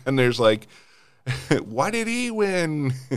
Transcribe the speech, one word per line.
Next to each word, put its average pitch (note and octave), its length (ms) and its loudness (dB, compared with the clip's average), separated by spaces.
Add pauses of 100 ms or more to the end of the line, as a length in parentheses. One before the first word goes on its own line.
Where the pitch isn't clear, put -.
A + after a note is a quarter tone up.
and C3+ 120 0
there's B2 200 2
like, A2 300 4 (480)
<laughs> - 480 -2
"Why B2+ 260 -2
did A3+ 160 -2
he A#3+ 240 -4
win? F3 640 -2 (240)